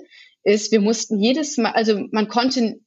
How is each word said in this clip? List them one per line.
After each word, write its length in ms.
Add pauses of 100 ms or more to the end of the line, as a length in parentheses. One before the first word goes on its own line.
(440)
ist, 260
wir 100
mussten 380
jedes 380
Mal, 160
also 260 (140)
man 160
konnte, 480 (100)